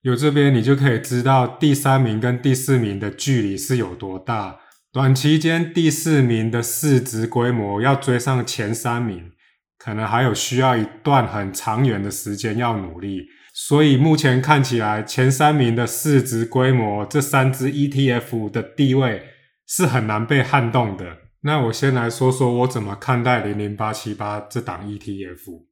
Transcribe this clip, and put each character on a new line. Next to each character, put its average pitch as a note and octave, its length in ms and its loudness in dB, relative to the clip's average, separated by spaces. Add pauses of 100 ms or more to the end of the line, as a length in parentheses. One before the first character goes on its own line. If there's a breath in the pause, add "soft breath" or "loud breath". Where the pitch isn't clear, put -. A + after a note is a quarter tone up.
有 B2+ 120 0
这 C#3+ 160 2
边 C#3+ 240 4
你 A2+ 80 2
就 C3+ 100 4
可 C#3 180 4
以 A2+ 80 0
知 B2 220 -2
道 C3 240 4
第 C#3 300 2
三 C3+ 260 2
名 A2 160 0
跟 B2 240 -2
第 C3 140 2
四 C3 220 0
名 G2+ 200 0
的 G2+ 140 -6
距 C3 300 0
离 G2 160 -4
是 B2+ 180 -4
有 F#2+ 180 -4
多 F#2+ 240 -10
大。 G2+ 420 -6 (340 soft breath)
短 C3+ 220 4
期 D3+ 240 4
间 E3 340 0
第 E3 160 2
四 D3+ 320 2
名 A2+ 300 2
的 A#2 100 -2
市 C3+ 380 2
值 A2+ 260 -4
规 A#2+ 240 0
模 G#2 320 -2
要 C#3+ 140 2
追 B2 240 -2
上 B2 260 -2
前 A2+ 300 -6
三 A#2+ 260 -4
名， F2 300 -8 (460)
可 G#2+ 160 -10
能 A2 120 -4
还 A#2 180 2
有 A#2 100 2
需 - 240 -4
要 C3 180 4
一 G#2+ 100 0 (160)
段 C3+ 240 2
很 F#2+ 280 -6
长 A#2 340 -2
远 G2+ 160 0
的 G2+ 80 -4
时 G#2 240 -8
间 G#2+ 220 -4
要 A#2+ 180 -2
努 F2 240 -8
力。 G2 280 -8 (260 loud breath)
所 - 280 0
以 C#3+ 140 6
目 D3+ 220 4
前 C3 240 2
看 C#3+ 200 2
起 B2+ 180 0
来 G#2+ 220 -2
前 C3 300 2
三 D3 240 2
名 A#2+ 180 2
的 A#2 140 0
市 C#3+ 340 2
值 A2+ 240 -2
规 C3 280 2
模， G#2 320 0
这 C#3+ 160 -2
三 C3+ 320 0
只 C3 180 -2
E C#3+ 160 -2
T C3+ 240 2
F A#2 380 -4
的 A2 120 -4
地 C3 320 0
位 B2 300 0 (420 loud breath)
是 - 200 0
很 A#2 220 0
难 G#2+ 200 -2
被 C#3 160 2
撼 C3 260 2
动 A2 280 0
的。 F2 220 -14 (240)
那 D3 160 0
我 A2+ 120 0
先 C#3 220 0
来 A#2 160 0
说 C3 200 0
说 C3 260 0
我 B2 120 2
怎 A#2+ 160 -4
么 G2+ 120 -6
看 A#2+ 280 0
待 A#2+ 220 2
零 G#2 120 -4
零 G#2 200 -6
八 G#2+ 160 -4
七 G#2+ 200 -10
八 G#2 280 -8
这 - 180 -8
档 G2 300 -10
E G2+ 80 -10
T G2 280 -12
F。 F2 460 -20